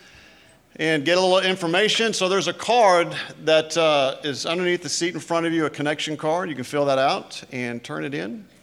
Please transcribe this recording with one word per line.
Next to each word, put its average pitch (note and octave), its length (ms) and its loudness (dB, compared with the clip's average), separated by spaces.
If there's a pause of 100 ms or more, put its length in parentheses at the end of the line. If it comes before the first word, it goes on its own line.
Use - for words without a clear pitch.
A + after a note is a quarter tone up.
(760)
and D#3 300 0
get F3 100 4
a F#3 60 4
little F#3 180 4
information. F#3+ 720 0
So F#3 160 0
there's G3 200 0
a E3+ 40 -2
card F3+ 640 4 (280)
that, D#3 340 2
uh, D3 460 2
is C3+ 200 -6
underneath F3 380 -2
the D3 80 -8
seat E3+ 240 -2
in D#3 60 -8
front E3 260 -2
of E3 80 0
you, D#3+ 100 2
a C#3 60 0
connection D3 480 -4
card. E3+ 320 -2
You C#3+ 40 -8
can B2+ 100 -8
fill C#3+ 200 0
that C3+ 140 4
out D3+ 520 0
and A#2+ 320 -6
turn D#3 220 -8
it C#3 80 -8
in. G3 340 -8 (160)